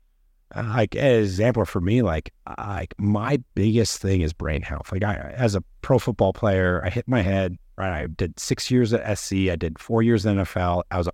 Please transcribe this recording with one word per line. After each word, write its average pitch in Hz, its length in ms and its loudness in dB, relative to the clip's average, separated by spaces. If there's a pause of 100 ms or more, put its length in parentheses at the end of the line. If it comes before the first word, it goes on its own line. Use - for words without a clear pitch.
(560)
uh, - 80 -4 (120)
like, 110 200 0
an 117 260 4
example 104 420 2
for - 160 -4
me, 104 220 2
like, 80 320 -2 (140)
I, 104 280 -10
like, 85 220 -8
my 104 440 0 (120)
biggest 110 480 2
thing 95 200 2
is 78 120 0
brain 73 280 -4
health. - 300 -10
Like, 95 120 -2
I, 104 120 -2 (220)
as 117 180 2
a 92 80 -2 (180)
pro 131 180 4
football 101 340 2
player, 92 500 2
I 92 60 -4
hit - 180 -4
my 127 140 2
head, 92 360 0 (200)
right? 92 260 -4
I 90 40 -6
did 82 320 -6
six - 320 -4
years 120 220 4
at 113 80 2
S 107 200 -4
C. 95 300 0
I 87 40 -2
did 82 220 -4
four 113 260 0
years 113 220 4
in 107 80 2
N 98 60 2
F 92 180 -2
L. 87 320 0
I 92 80 -4
was 87 100 0
an 90 60 -4